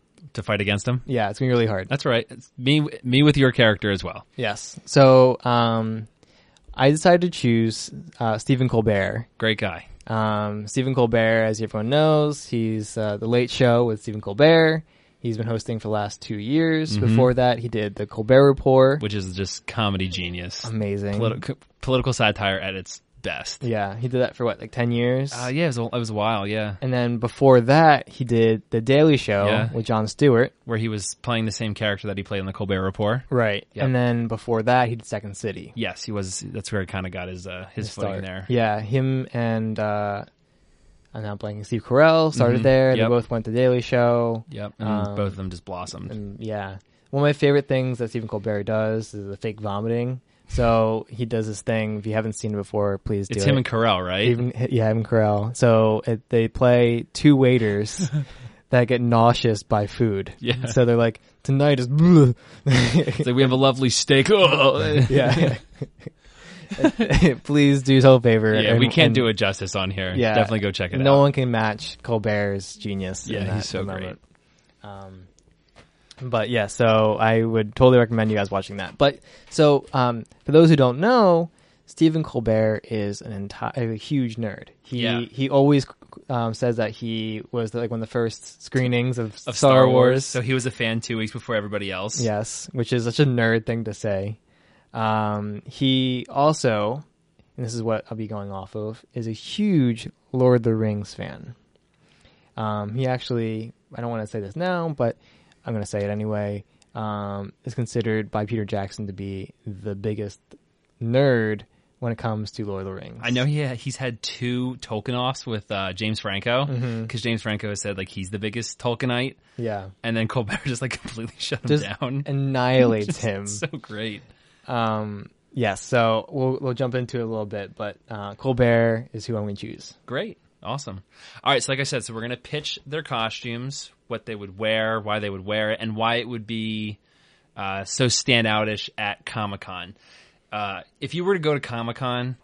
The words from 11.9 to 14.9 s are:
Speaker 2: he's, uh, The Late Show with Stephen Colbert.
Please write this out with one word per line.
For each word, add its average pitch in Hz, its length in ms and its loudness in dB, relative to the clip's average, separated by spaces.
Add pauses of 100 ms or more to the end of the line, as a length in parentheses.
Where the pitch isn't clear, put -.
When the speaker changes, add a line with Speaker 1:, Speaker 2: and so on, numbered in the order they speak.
Speaker 2:
he's, 110 500 -4
uh, 107 200 -2
The 113 100 -6
Late 120 240 2
Show 120 340 4
with 110 160 -4
Stephen 107 200 -8
Colbert. 160 640 4 (360)